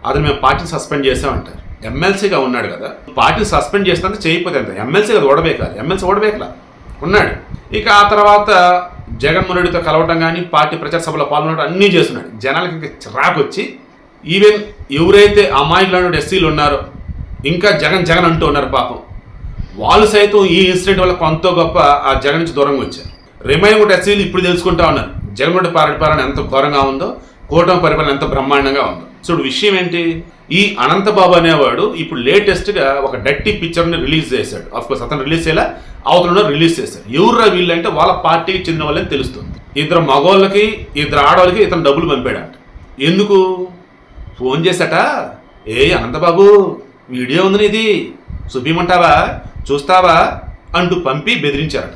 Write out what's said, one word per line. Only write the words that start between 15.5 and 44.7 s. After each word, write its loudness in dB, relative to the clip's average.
ఎస్సీలు 0
ఉన్నారో, 0
ఇంకా 0
జగన్ 0
జగన్ 2
అంటూ 2
ఉన్నారు 0
పాపం, -4
వాళ్ళు 4
సైతం 4
ఈ 2
ఇన్సిడెంట్ 2
వల్ల 2
కొంత 0
గొప్ప 0
ఆ 2
జగన్ 0
నుంచి -4
దూరంగా 0
వచ్చారు. -10
రిమైనింగ్ 4
కూడా 4
ఎస్సీలు 0
ఇప్పుడు -2
తెలుసుకుంటా 0
ఉన్నారు -4
జగన్మోహన్ 0
రెడ్డి -2
పరిపాలన 0
ఎంత -4
ఘోరంగా 0
ఉందో, -2
కూటమి 2
పరిపాలన 0
ఎంత -2
బ్రహ్మాండంగా 0
ఉందో. -8
చూడు 0
విషయం 0
ఏంటి, -4
ఈ 0
అనంతబాబు 2
అనేవాడు 2
ఇప్పుడు -8
లేటెస్ట్గా 0
ఒక -4
డర్టీ -2
పిక్చర్ని -2
రిలీజ్ -2
చేశాడు. -6
Of -8
course -4
అతను -6
రిలీజ్ -2
చేయలే, 0
అవతల 4
రిలీజ్ 2
చేశాడు. -10
ఎవర్రా 2
వీళ్ళు 2
అంటే -2
వాళ్ళ 0
పార్టీకి -2
చెందిన -4
వాళ్ళని -2
తెలుస్తుంది. -8
ఇద్దరు 2
మగోళ్ళకి, 2
ఇద్దరు -2
ఆడవాళ్ళకి 4
ఇతను 0
డబ్బులు 2
పంపాడంట. -6
ఎందుకు? 2
ఫోన్ -2
చేశాట, 0